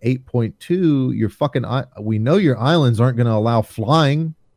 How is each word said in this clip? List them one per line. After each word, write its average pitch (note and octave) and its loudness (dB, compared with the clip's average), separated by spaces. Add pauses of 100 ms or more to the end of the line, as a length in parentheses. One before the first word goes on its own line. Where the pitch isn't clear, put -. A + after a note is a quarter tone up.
eight B2+ -2
point A#2 -4
two, D3+ 0
your A2+ -2
fucking C#3 -4
i-, B2+ -4 (140)
we G#2+ -2
know C3+ 2
your D3+ 2
islands B2+ 2
aren't A#2+ 0
gonna A#2 0
allow A2+ 0
flying. D3+ -2 (220)